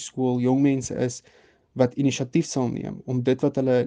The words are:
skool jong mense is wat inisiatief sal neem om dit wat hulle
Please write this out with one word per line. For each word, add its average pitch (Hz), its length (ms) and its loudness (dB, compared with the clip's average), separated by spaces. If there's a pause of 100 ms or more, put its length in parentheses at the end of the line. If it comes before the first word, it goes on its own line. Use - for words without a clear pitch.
skool 127 400 -2
jong 131 180 4
mense 135 320 0 (140)
is - 160 -10 (480)
wat 127 260 2
inisiatief 139 480 0
sal 123 240 -2
neem - 300 -8 (100)
om 127 200 -2
dit 127 120 0
wat 139 160 0
hulle 127 280 2